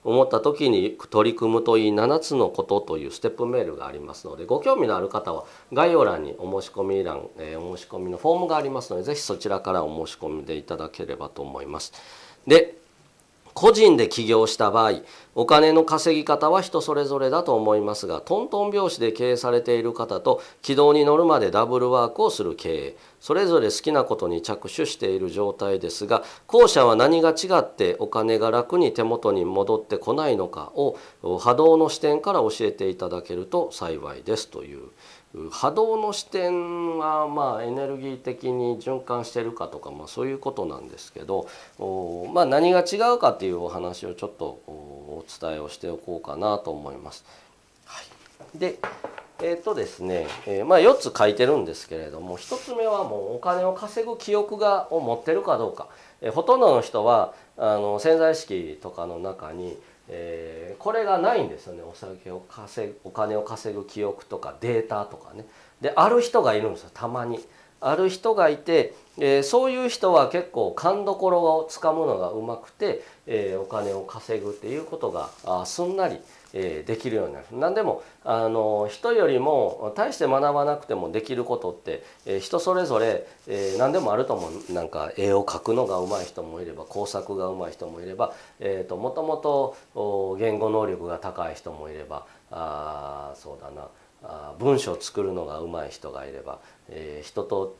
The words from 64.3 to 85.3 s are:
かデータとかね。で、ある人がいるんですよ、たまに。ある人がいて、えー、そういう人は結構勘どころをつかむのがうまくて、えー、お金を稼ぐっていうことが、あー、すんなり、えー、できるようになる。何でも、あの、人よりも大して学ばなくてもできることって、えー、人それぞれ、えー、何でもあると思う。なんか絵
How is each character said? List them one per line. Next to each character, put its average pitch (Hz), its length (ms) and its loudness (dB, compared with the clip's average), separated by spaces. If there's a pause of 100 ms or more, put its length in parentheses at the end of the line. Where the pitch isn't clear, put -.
か - 220 -12
デ 117 240 -2
ー - 40 -14
タ 104 160 -4
と - 120 -16
か - 180 -20
ね。 107 100 -16 (360)
で、 143 160 -2
あ 180 120 6
る 240 120 6
人 240 220 2
が 120 120 4
い 107 60 0
る 107 100 -2
ん 92 40 -6
で - 40 -14
す - 60 -18
よ、 - 100 -20
た 120 140 -8
ま 120 160 -6
に。 117 200 -8 (360)
あ 143 140 0
る 185 140 2
人 220 260 0
が 180 140 6
い 147 100 0
て、 165 360 2 (240)
え 139 220 4
ー、 - 20 -2
そ 240 240 4
う 262 40 2
い 254 160 -2
う - 20 0
人 202 240 2
は 139 180 6
結 175 220 -4
構 107 200 0
勘 196 320 0
ど 196 120 -2
こ 185 140 2
ろ 175 120 4
を 160 260 2
つ - 120 -14
か 160 120 2
む 160 140 0
の 110 120 0
が 90 120 -2
う 110 100 -6
ま 113 160 -8
く - 140 -18
て、 - 320 -4 (240)
え 104 300 -2
ー、 98 40 -4
お 98 40 -6
金 101 280 -4
を 98 100 -4
稼 110 380 -8
ぐ 101 100 -8
っ - 40 -10
て 104 140 -12
い 135 100 -6
う 160 60 -8
こ 165 120 -12
と 117 140 -4
が、 85 180 -6 (160)
あ 92 180 -2
ー、 92 40 -8
す - 160 -6
ん 180 140 -2
な 185 120 0
り、 - 100 -8 (360)
え 82 300 -6
ー、 - 40 -14
で 113 80 -2
き 127 140 -6
る 110 60 -2
よ 95 100 -2
う - 20 -6
に 71 60 -10
な 69 60 -14
る。 67 120 -20
何 151 220 -2
で 214 80 0
も、 - 200 -2 (220)
あ 113 240 0
の、 107 420 0
人 233 220 -4
よ 214 140 4
り 131 120 4
も 123 560 0
大 254 200 -2
し - 40 -14
て 156 80 0
学 135 140 2 (140)
ば 143 100 2
な 147 120 0
く - 100 -14
て - 80 -2
も 85 180 -6
で 107 80 -2
き 123 160 -6
る 117 80 -2
こ 120 140 -4
と 90 120 -6
っ 87 40 -8
て、 - 280 -10 (220)
え 98 140 -4
ー、 - 20 -4
人 - 200 -4
そ 180 120 0
れ 180 140 0
ぞ 127 120 0
れ、 110 280 0 (200)
え 98 300 -4
ー、 - 20 -2
何 135 140 2
で 180 60 2
も 135 120 0
あ 104 60 0
る 127 80 0
と 135 80 -4
思 92 160 -4 (220)
う。 - 20 -6
な 87 100 -4
ん 80 60 -8
か 76 300 -8
絵 101 160 2